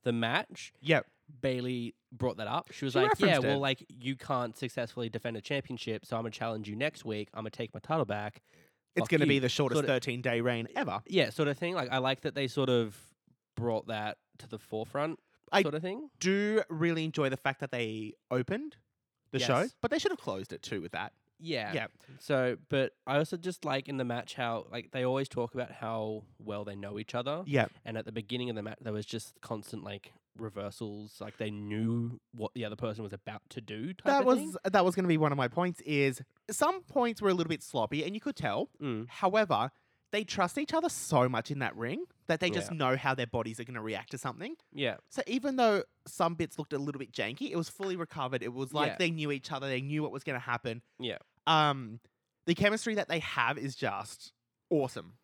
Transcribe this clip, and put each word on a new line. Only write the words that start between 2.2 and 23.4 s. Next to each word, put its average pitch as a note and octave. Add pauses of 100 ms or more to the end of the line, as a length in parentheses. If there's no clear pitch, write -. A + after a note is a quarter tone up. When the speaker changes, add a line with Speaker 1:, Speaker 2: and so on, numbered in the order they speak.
Speaker 1:
that G#2+
up. C#3
She -
was B2+
Speaker 2:
She -
Speaker 1:
like, G#4 (140)
"Yeah, -
Speaker 2:
referenced D3
Speaker 1:
well, C#3
Speaker 2:
it. -
Speaker 1:
like, C3+
you B2+
can't B2
successfely A#2+
defend A2+
a G2+
championship, A#2+
so A#2+
I'm A2+
gonna A2+
challenge A2
you G#2
next D3
week. G#2+
I'm A2
gonna G#2+
take -
my A2
title D#3
back." G#2 (540)
Speaker 2:
It's F3
Speaker 1:
Fuck -
Speaker 2:
gonna D3
be C#3+
Speaker 1:
you. C3+
Speaker 2:
the B2
shortest C#3+
Speaker 1:
Sorta C#3+
Speaker 2:
thirteen-day B2+
reign A#2
ever. B2+
Speaker 1:
Yeah, E3
sort D3
of C#3
thing. F3
Like, C#3
I C3
like C3
that C3+
they C#3
sort B2+
of A#2 (600)
brought A2+
that G#2+ (200)
to -
the A2
forefront, C#3 (320)
Speaker 2:
I G3
Speaker 1:
sort D3
of D#3+
thing. A3 (100)
Speaker 2:
do G#3
really D#3+
enjoy D3
the C3
fact C#3
that C3+
they A2 (180)
opened G3+ (540)
the C3+
Speaker 1:
Yes. B2
Speaker 2:
show, D#3 (140)
but A#3
they D#4
should F#4+
have D#4+
closed G2
it -
too G2+
with E2+
that. F#2 (260)
Speaker 1:
Yeah. C3
Speaker 2:
Yeah. A2 (320)
Speaker 1:
So, B2+ (120)
but C3+ (120)
I C3+
also D#3+
just F3